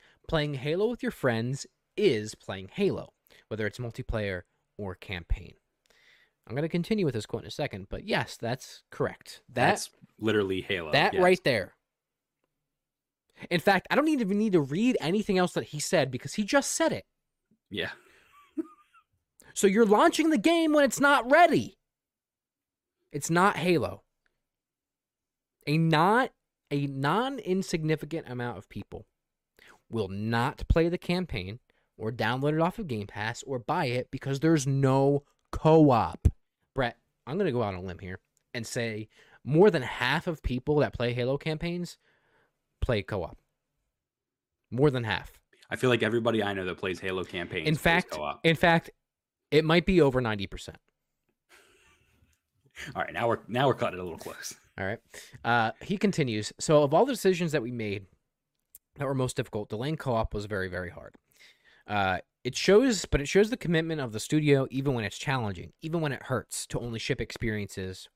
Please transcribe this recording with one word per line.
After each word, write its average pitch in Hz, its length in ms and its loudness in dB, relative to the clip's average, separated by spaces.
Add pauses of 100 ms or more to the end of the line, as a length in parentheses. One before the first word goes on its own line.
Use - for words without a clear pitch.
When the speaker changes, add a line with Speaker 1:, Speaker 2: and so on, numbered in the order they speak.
(280)
Speaker 1:
Playing 147 280 -2
Halo 156 340 -2
with 247 120 -6
your 240 120 -4
friends 120 520 -2 (300)
is 110 400 2
playing 95 380 -12
Halo, 180 400 -2 (340)
whether 107 180 -4
it's - 140 -6
multiplayer 110 640 -6 (360)
or 95 180 -8
campaign." - 580 -6 (920)
I'm - 80 -12
gonna 147 140 -2
continue 175 380 0
with 131 80 0
this 107 120 -4
quote - 180 -8
in 80 40 -14
a - 40 -14
second, 104 360 -8
but - 160 -10
yes, 170 320 -4
that's - 560 -10
correct. - 560 -8
That, 123 220 0
Speaker 2:
That's - 200 -2 (300)
literally 104 440 0
Halo, 85 280 -4
Speaker 1:
that 185 220 4
Speaker 2:
yes. 190 100 4
Speaker 1:
right 180 220 4
there. 117 300 -2 (1700)
In 170 120 0
fact, 190 280 2
I 175 60 0
don't 302 140 2
even 220 280 0
need 214 140 0
to 180 80 4
read 185 400 0
anything 190 380 0
else 180 160 2
that 147 140 -4
he 151 120 -10
said 143 320 0
because 127 220 -8
he 214 100 -2
just 269 280 2
said 320 200 0
it. 107 140 -8 (640)
Speaker 2:
Yeah. 90 220 -4 (640)
<laughs> 302 60 -6 (880)
Speaker 1:
So - 140 -2
you're 208 180 6
launching 302 440 4
the 311 80 2
game 320 360 4
when 294 100 6
it's 247 160 0
not 262 320 4
ready. 285 460 6 (1400)
It's 147 160 -8
not 175 260 4
Halo. 143 480 0 (1600)
A 151 100 2
not, 165 540 4 (400)
a 143 160 0
non-insignificant 160 1400 -2
amount 120 300 -6
of 98 100 -16
people - 380 -14 (840)
will 110 160 -4
not 113 600 -4
play 165 220 2
the 175 80 -4
campaign 120 640 -6 (380)
or 107 140 -6
download 123 420 -2
it 156 80 0
off 175 180 -2
of 202 80 -8
Game 107 180 -6
Pass 107 380 -8
or 131 160 -6
buy 156 260 -2
it 123 240 -2
because 139 300 -6
there's 156 260 4
no 139 580 4 (280)
co-op. 135 760 6 (460)
Brett, 123 240 -2 (300)
I'm 139 100 -6
gonna 196 140 0
go 120 100 0
out 101 140 -2
on 90 40 -8
a 90 40 -10
limb 90 160 -10
here 92 200 -12 (360)
and 113 100 -8
say 110 420 -6 (360)
more 160 260 6
than 156 140 0
half 131 420 -2
of 165 160 -6
people 131 360 -2
that 123 160 2
play 120 200 -2
Halo 127 240 -2
campaigns 170 640 -6 (800)
play 107 220 0
co-op. 92 340 -6 (1300)
More 131 180 4
than 127 140 -2
half. - 360 -4 (300)
Speaker 2:
I 98 60 -4
feel 127 160 2
like 120 100 4
everybody 113 400 2
I 101 120 -2
know 95 120 -4
that 90 140 -6
plays 92 200 -4
Halo 92 240 -6
campaigns 85 440 -6
Speaker 1:
In 151 80 0
Speaker 2:
plays 131 80 -8
Speaker 1:
fact, 170 280 2
Speaker 2:
co-op. 147 320 -8
Speaker 1:
in 165 120 4
fact, 170 340 4 (600)
it 151 120 6
might 165 220 2
be 185 160 6
over 131 180 4
ninety 107 280 -4
percent. - 320 -14 (2250)
Speaker 2:
All 90 80 -4
right, 80 100 -8
now 107 140 -2
we're, 113 200 0
now 127 200 0
we're 120 80 2
cutting 90 240 -4
it - 20 -8
a - 20 -8
little 82 160 -10
close. - 360 -14 (240)
Speaker 1:
All 98 60 -4
right. 104 140 -6 (460)
Uh, 117 260 2 (100)
he - 160 -6
continues, 127 600 -2
"So 151 240 4
of 139 100 0
all 190 120 6
the 277 80 -4
decisions 180 380 0
that 147 100 -2
we 117 100 -8
made 104 340 -4 (880)
that 143 100 -6
were 135 80 -2
most 127 220 -2
difficult, 110 340 -6
delaying 135 280 -4
co-op 113 360 -2
was 104 120 -6
very, 98 220 -4
very 90 220 -6
hard. - 260 -18 (720)
Uh, 98 320 0 (240)
it 123 120 -4
shows, 214 500 4
but 143 160 0
it 143 60 -6
shows 208 220 4
the 247 80 -4
commitment 160 440 -2
of 120 100 -6
the 107 80 -6
studio, 143 520 2
even 135 220 -2
when 117 100 -2
it's 101 140 -6
challenging, 117 640 -4
even 160 200 -4
when 147 100 -2
it - 120 -8
hurts, - 440 -6
to - 120 -6
only 117 200 -6
ship 123 220 -4
experiences 101 960 -6